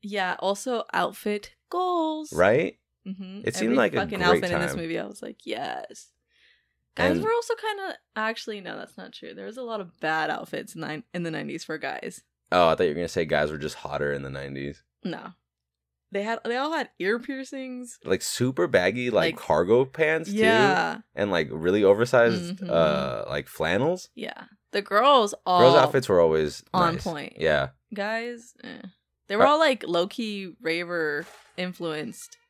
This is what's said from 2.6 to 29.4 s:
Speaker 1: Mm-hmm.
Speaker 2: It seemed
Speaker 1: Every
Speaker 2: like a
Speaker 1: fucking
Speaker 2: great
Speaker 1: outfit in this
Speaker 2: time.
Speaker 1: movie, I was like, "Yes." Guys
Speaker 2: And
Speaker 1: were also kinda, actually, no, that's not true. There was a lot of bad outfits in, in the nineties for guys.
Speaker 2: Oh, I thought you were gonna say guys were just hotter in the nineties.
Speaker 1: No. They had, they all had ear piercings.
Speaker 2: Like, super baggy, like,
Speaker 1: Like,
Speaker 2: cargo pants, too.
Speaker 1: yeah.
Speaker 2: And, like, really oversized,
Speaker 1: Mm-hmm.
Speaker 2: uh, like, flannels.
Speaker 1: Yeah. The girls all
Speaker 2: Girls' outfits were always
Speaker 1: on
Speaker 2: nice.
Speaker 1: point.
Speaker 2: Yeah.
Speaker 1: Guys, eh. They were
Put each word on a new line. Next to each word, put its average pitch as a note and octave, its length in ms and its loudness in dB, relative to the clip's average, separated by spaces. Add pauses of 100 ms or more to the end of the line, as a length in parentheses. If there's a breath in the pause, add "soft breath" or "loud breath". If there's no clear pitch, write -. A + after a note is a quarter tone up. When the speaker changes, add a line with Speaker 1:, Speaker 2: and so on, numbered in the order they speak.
Speaker 1:
Mm-hmm. F#3+ 380 -12
Speaker 2:
It - 120 -2
seemed A3+ 180 0
Speaker 1:
Every C4 40 2
Speaker 2:
like G#3+ 160 2
a - 40 -2
Speaker 1:
fucking - 220 -4
Speaker 2:
great - 80 0
Speaker 1:
outfit F3+ 240 2
in F3 100 0
this - 100 -2
Speaker 2:
time. - 100 -6
Speaker 1:
movie, E3 180 -6
I - 60 -8
was G3+ 160 -16
like, - 240 -14
"Yes." - 680 -10 (840)
Guys - 220 2
Speaker 2:
And - 80 -2
Speaker 1:
were A4+ 80 2
also A#4 220 -2
kinda, G#4 420 -8 (180)
actually, A3 460 -6
no, F3 160 -10
that's - 200 -16
not F#3+ 140 -16
true. - 220 -16
There G3 140 -14
was A3 100 -14
a C4 60 -12
lot A3+ 180 -8
of F3 180 -14
bad D#3 300 -2
outfits - 460 -8
in, D#3 280 -10 (100)
in F3 100 -6
the E3 80 -6
nineties D3+ 340 -8
for D#3 120 -8
guys. - 440 -10 (320)
Speaker 2:
Oh, F2 160 8
I D#2+ 60 4
thought F2+ 80 4
you E2+ 80 4
were D2 40 -2
gonna E2+ 140 -4
say E2+ 160 0
guys D2+ 260 0
were D#2 60 -8
just D2 180 -6
hotter C#2+ 380 -4
in C#2 100 -6
the C#2 60 -10
nineties. C#2 520 -10 (220)
Speaker 1:
No. F3+ 300 -10 (800)
They G3+ 100 -4
had, A3+ 220 -6
they A#3 100 -4
all C#4 160 -2
had D#4 280 -4
ear G3+ 200 0
piercings. C4 840 -12
Speaker 2:
Like, - 160 0
super - 460 -2
baggy, G2+ 420 2
like, E2+ 260 2
Speaker 1:
Like, - 100 -16
Speaker 2:
cargo A2+ 380 4
pants, D#3+ 480 0
too. G3+ 60 -2
Speaker 1:
yeah. G3+ 640 4 (140)
Speaker 2:
And, G2+ 180 0
like, E2 200 2
really F2+ 320 2
oversized, A#2 800 4
Speaker 1:
Mm-hmm. F#3+ 80 -10
Speaker 2:
uh, D2 600 2
like, D2 200 -6
flannels. A#2+ 680 0
Speaker 1:
Yeah. - 280 -12 (280)
The G3+ 100 -2
girls A3 520 4 (120)
all F3+ 140 4
Speaker 2:
Girls' C3 160 10
outfits C3+ 320 4
were F#2 140 6
always D#2 420 2 (100)
Speaker 1:
on F3 200 2
Speaker 2:
nice. - 100 -8
Speaker 1:
point. D3+ 340 -8
Speaker 2:
Yeah. D2 320 2 (240)
Speaker 1:
Guys, A3+ 600 -8 (100)
eh. - 200 -16 (440)
They G3 80 -4
were G#3+ 80 6